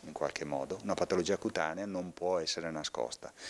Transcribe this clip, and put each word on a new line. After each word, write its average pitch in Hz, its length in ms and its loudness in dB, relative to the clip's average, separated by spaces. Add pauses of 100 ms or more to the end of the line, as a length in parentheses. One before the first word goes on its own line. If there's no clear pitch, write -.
in 78 100 -12
qualche 73 320 -2
modo, 69 380 -2
una 98 120 2
patologia 92 440 4
cutanea 90 480 0
non 90 260 -2
può 90 260 2
essere 82 320 -2
nascosta. - 640 -4 (180)